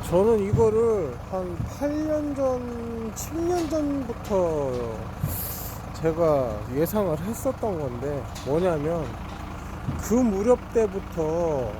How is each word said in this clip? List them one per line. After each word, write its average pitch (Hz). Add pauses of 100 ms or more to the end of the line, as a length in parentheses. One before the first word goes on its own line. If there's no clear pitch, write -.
저는 208
이거를 214 (180)
한 180 (220)
팔 302
년 294
전, 233
칠 - (140)
년 349
전부터 214 (1300)
제가 151 (180)
예상을 170
했었던 220
건데, 135 (240)
뭐냐면 160 (960)
그 214
무렵 240 (140)
때부터 165